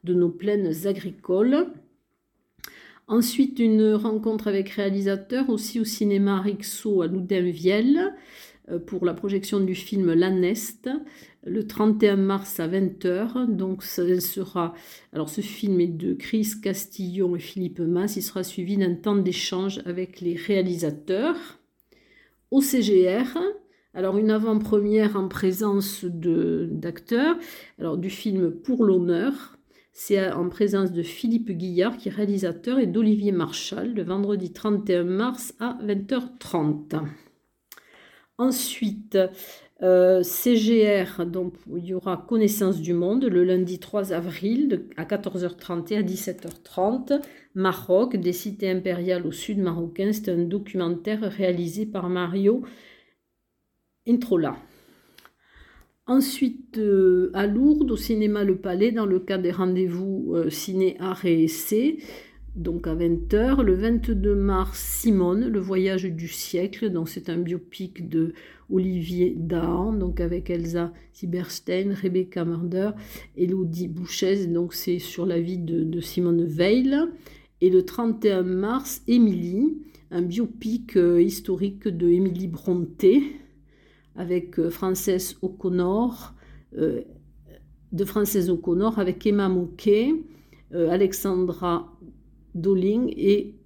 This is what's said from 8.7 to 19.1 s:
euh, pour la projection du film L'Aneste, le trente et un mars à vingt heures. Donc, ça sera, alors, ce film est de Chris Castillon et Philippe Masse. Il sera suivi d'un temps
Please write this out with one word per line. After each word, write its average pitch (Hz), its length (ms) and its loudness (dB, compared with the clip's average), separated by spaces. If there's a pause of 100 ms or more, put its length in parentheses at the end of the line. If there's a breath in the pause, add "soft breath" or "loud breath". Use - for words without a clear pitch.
euh, 170 80 -4
pour 180 260 -6
la 170 80 2
projection 196 480 -2
du 185 140 0
film 185 400 0
L'Aneste, 185 760 2 (580 loud breath)
le 202 200 -4
trente 214 360 2
et 208 80 8
un 196 60 2
mars 196 440 -2
à 165 60 -2
vingt 185 400 -2
heures. 233 420 -2
Donc, 190 340 -2
ça 180 380 0
sera, 180 540 -4 (400 loud breath)
alors, 156 160 -4
ce - 100 -6
film 196 400 0
est 175 60 4
de 175 260 -4
Chris 214 380 -2 (120)
Castillon 185 720 -4
et - 20 -4
Philippe 175 420 -8
Masse. 175 360 0
Il 190 60 -4
sera - 200 -6
suivi 180 340 -4
d'un 185 180 2
temps 202 220 -2